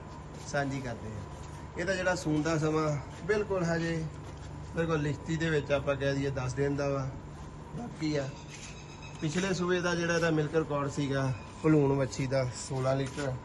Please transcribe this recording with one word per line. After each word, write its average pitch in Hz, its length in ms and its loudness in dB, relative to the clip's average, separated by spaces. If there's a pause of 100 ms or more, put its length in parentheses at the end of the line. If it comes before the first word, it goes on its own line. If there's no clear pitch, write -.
(480)
ਸਾਂਝੀ 139 340 0
ਕਰਦੇ 110 280 -6
ਆ। 104 120 -8 (560)
ਇਹਦਾ 185 180 0
ਜਿਹੜਾ 185 200 2
ਸੂਣ 151 260 2
ਦਾ 160 160 2
ਸਮਾਂ 156 320 2 (360)
ਬਿਲਕੁਲ 196 400 2
ਹਜੇ 165 380 0 (720)
ਬਿਲਕੁਲ 165 260 2
ਲਿਖਤੀ 147 360 0
ਦੇ 165 120 2
ਵਿੱਚ 147 220 2
ਆਪਾਂ 139 240 2
ਕਹਿ 139 180 2
ਦਈਏ 139 180 2
ਦਸ 127 220 -2
ਦਿਨ 143 220 2
ਦਾ 143 140 0
ਵਾ। 139 180 0 (680)
ਬਾਕੀ 156 380 -2
ਆ 135 120 0 (920)
ਪਿਛਲੇ 180 320 0
ਸੂਬੇ 180 280 2
ਦਾ 175 140 2
ਜਿਹੜਾ 170 200 2
ਇਹਦਾ 165 160 4
ਮਿਲਕ 156 240 2
ਰਿਕਾਰਡ 147 360 2
ਸੀਗਾ 135 400 2 (320)
ਭਲੂਣ 151 300 8
ਵੱਛੀ 135 340 0
ਦਾ 131 180 2 (120)
ਸੋਲਾਂ 131 380 0
ਲੀਟਰ 135 380 -2 (120)